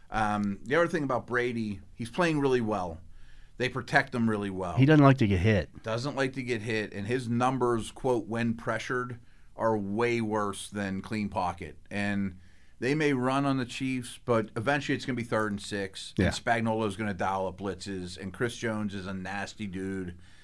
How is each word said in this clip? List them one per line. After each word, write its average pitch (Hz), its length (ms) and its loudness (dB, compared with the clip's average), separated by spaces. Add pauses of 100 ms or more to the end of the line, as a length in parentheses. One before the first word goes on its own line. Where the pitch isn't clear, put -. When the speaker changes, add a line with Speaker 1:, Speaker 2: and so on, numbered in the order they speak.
(120)
Speaker 1:
Um, 104 540 0
the 127 100 0
other 170 120 4
thing 170 160 -2
about 127 220 -2
Brady, 117 540 -2 (160)
he's 117 160 -8
playing 165 280 2
really 131 220 4
well. 92 380 -2 (580)
They 123 120 0
protect 131 460 0
him 117 120 2
really 101 220 0
well. 92 240 -4
Speaker 2:
He 131 140 8
doesn't 151 180 10
like 135 140 10
to 110 80 6
get 95 120 6
hit. 101 300 4 (140)
Speaker 1:
Doesn't 120 320 -4
like 131 180 0
to 135 100 -8
get 117 200 -4
hit, 110 280 -4
and 101 140 -8
his 123 240 -2
numbers, 123 640 2
quote, 123 360 0
"when 117 280 0
pressured," 123 640 -4 (360)
are 113 220 2
way 113 440 0
worse 104 480 -2
than 98 340 -4
clean 107 260 -4
pocket. 87 480 -4 (140)
And 101 480 -2 (400)
they 131 160 2
may 151 180 2
run 131 320 2
on 135 120 2
the 127 80 -2
Chiefs, 127 600 -6
but 113 300 2
eventually 139 400 0
it's - 100 -6
gonna 131 120 -2
be 117 60 -4
third 107 280 0
and 101 100 -4
six, - 560 -8
Speaker 2:
Yeah. 95 80 4
Speaker 1:
and 85 100 2
Spagnuolo's 113 640 0
gonna 104 160 -2
dial 95 320 0
up 87 140 -6
blitzes, 92 600 -8
and 92 140 -8
Chris 117 240 -4
Jones 107 380 -4
is 92 100 -8
a 98 80 -6
nasty 98 540 -8
dude. 95 480 -6 (280)